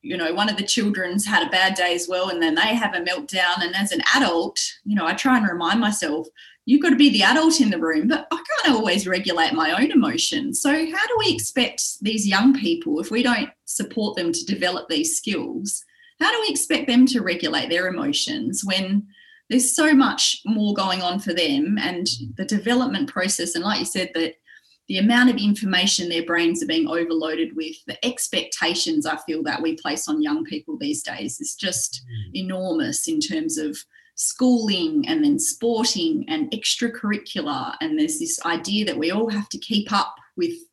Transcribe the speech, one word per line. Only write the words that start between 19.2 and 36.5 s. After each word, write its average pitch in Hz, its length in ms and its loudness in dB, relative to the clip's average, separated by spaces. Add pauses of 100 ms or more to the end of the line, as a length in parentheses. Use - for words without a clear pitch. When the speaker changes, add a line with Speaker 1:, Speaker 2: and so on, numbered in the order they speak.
Speaker 1:
there's 247 240 2
so 311 180 4
much 262 540 4
more 208 260 2
going 185 300 0
on 180 160 -2
for 185 160 -2
them 160 440 2
and 180 280 -2 (300)
the 190 80 -6
development 226 680 0
process? 180 420 -2
And 170 100 -2
like 208 160 0
you - 40 -4
said, 185 300 -4
that 165 200 -2 (540)
the 190 100 -2
amount 240 320 6
of 202 60 0
information 196 720 0
their 165 160 -2
brains 170 380 2
are 156 40 -4
being 160 220 0
overloaded 160 680 -2
with, 160 180 -8 (120)
the - 200 -12
expectations 170 1000 -2
I 156 120 -2 (100)
feel 160 160 -4
that - 180 -4
we 160 140 -2
place 151 340 -6
on 151 140 0
young 151 220 0
people - 340 -10
these - 240 -4
days - 380 -8
is - 140 -8
just - 480 -6
Speaker 2:
Mm. 117 420 -8
Speaker 1:
enormous 185 640 -4
in 156 120 -2
terms 156 380 -4
of 151 180 -6 (380)
schooling 233 920 0
and 311 160 2
then 294 140 4
sporting 226 880 0
and 311 220 -2